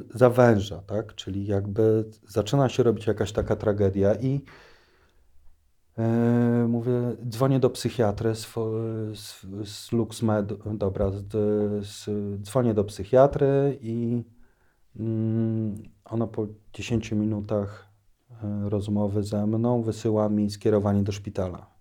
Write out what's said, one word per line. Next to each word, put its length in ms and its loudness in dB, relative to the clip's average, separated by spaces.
zawęża, 720 6
tak? 280 -6
Czyli 320 -8
jakby 580 2
zaczyna 400 2
się 140 2
robić 240 2
jakaś 260 0
taka 240 0
tragedia 580 2
i, 280 -2
e, 720 2
mówię, 240 0
dzwonię 320 2
do 100 4
psychiatry 640 0
z 120 -8
fo-, 680 -6
z, 320 -18
z 240 -10
LuxMed, 600 0
dobra, 320 0
z, 140 -6
z, 240 -10
dzwonię 320 0
do 100 2
psychiatry 960 2
i, 440 -4
mm, 840 -2
ona 220 -4
po 200 -4
dziesięciu 440 -4
minutach, 720 -2
e, 400 -6
rozmowy 520 0
ze 240 -2
mną 360 0
wysyła 460 0
mi 220 2
skierowanie 520 2
do 100 0
szpitala. 540 -8